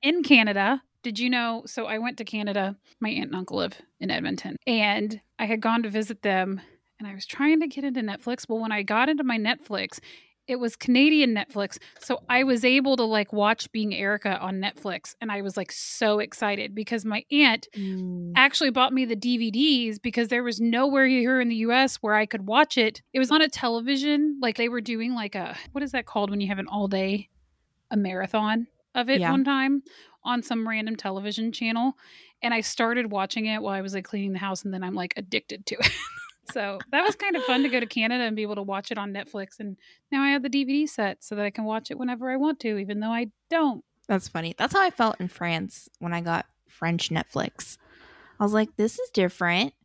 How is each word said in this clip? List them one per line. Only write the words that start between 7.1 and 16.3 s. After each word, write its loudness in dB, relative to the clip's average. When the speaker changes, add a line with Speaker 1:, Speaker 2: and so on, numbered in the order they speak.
Speaker 1:
was -12
trying 4
to 0
get -8
into -2
Netflix. -6
Well, -2
when -2
I 0
got 4
into 2
my 2
Netflix, -4
it -2
was -2
Canadian 6
Netflix. -4
So -4
I 4
was 2
able 4
to, 0
like, 0
watch 2
Being -2
Erica -2
on -4
Netflix. -6
And -8
I -4
was, -6
like, -6
so 0
excited -4